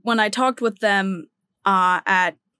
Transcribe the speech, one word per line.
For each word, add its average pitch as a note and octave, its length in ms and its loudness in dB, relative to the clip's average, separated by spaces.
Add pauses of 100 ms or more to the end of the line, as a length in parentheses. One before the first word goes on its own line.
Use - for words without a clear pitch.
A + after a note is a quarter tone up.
when A3+ 160 0
I G#3+ 100 2
talked B3+ 320 -2
with A3+ 200 -4
them, G3 480 -2 (360)
uh, F#3 420 2
at F3+ 300 0 (240)